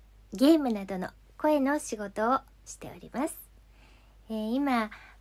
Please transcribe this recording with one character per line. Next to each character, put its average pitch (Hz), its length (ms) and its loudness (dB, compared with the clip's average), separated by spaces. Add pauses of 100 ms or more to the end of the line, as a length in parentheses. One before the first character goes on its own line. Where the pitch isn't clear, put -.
(320)
ゲ 262 200 6
ー 320 80 6
ム 262 120 0
な 202 140 -4
ど 190 140 -6
の 180 100 -6 (300)
声 302 200 4
の 277 200 2
仕 - 180 -6
事 208 320 -2
を 269 100 2 (260)
し - 100 -18
て - 200 -16
お 180 40 -20
り 156 120 -18
ま 285 160 -2
す。 - 80 -10 (920)
え 220 40 -6
ー、 220 200 -4
今、 247 380 0 (300)